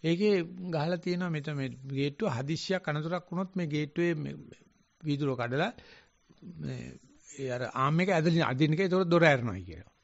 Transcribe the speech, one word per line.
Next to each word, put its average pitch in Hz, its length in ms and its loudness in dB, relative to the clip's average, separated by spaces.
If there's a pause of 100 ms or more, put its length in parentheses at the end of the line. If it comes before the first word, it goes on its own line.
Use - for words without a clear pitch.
ඒකේ 180 300 2 (340)
ගහලා 165 300 -2
තියෙනවා 175 320 -2
මෙතන 151 260 -4
මේ 135 140 -4 (180)
ගේට්ටුව 139 440 -2
හදිසියක් 160 560 -4
අනතුරක් 160 400 -4
වුණොත් 185 260 -6
මේ 175 140 -2
ගේට්ටුවේ 151 480 -2
මේ 143 200 -8 (680)
වීදුරුව 143 340 -2
කඩලා 135 340 -2 (840)
මේ 135 260 -8 (480)
ඒ 135 220 -8
අර 123 200 -4
ආම් 143 280 2
එක 185 100 2
ඇදලා 165 400 4
අදින්න 151 260 4
එක 170 60 -2
ඒතකොට 185 280 2
දොර 170 140 8
ඇරෙනවා 120 360 4
කියලා. 90 320 -14 (120)